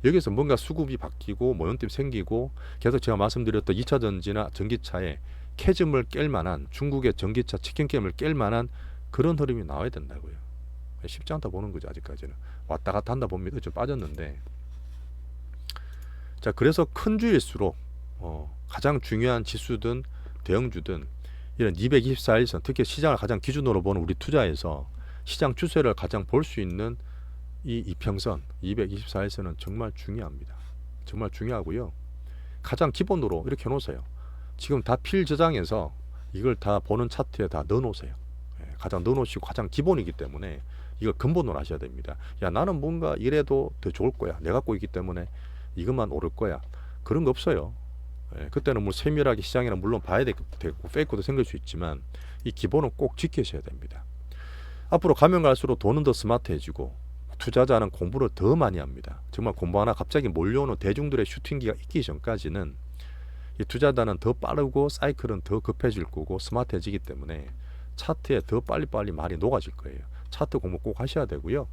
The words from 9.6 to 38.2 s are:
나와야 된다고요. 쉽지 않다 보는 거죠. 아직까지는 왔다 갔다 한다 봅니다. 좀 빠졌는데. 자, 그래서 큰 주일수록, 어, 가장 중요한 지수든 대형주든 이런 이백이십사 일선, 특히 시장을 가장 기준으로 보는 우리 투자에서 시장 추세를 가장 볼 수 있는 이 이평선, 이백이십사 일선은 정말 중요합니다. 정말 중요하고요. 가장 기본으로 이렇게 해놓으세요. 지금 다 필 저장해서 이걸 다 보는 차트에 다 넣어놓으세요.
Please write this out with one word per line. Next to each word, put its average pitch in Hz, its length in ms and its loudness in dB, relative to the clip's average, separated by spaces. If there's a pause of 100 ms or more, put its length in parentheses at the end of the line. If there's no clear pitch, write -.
나와야 76 260 -2
된다고요. 67 440 -10 (720)
쉽지 - 280 -8
않다 147 160 -4
보는 98 220 -4
거죠. 82 180 -8
아직까지는 - 440 -10 (340)
왔다 80 240 -2
갔다 104 200 0
한다 127 160 0
봅니다. 92 320 -4
좀 82 140 -6
빠졌는데. 80 680 -4 (2000)
자, 110 100 2
그래서 151 420 6
큰 214 240 2
주일수록, 131 580 4 (440)
어, 78 340 -8 (140)
가장 143 320 2
중요한 117 440 2
지수든 117 600 -2 (400)
대형주든 92 640 0 (500)
이런 104 180 4
이백이십사 120 640 6
일선, 120 260 2
특히 131 200 2
시장을 143 340 2
가장 104 220 0
기준으로 131 420 2
보는 95 200 2
우리 85 140 0
투자에서 85 760 0 (360)
시장 135 300 0
추세를 151 380 4
가장 95 320 -2
볼 147 180 4
수 - 160 -4
있는 101 380 -2 (680)
이 117 140 -2
이평선, 101 680 -2 (180)
이백이십사 98 640 -2
일선은 95 340 -4
정말 107 360 -4
중요합니다. 90 640 -8 (500)
정말 104 240 -4
중요하고요. 107 640 -4 (680)
가장 139 300 2
기본으로 117 540 2
이렇게 135 200 -2
해놓으세요. 113 380 -2 (540)
지금 139 260 2
다 123 140 6
필 190 280 4
저장해서 131 680 4 (400)
이걸 113 220 4
다 101 240 4
보는 117 300 2
차트에 - 380 0
다 80 200 0
넣어놓으세요. 101 460 0 (480)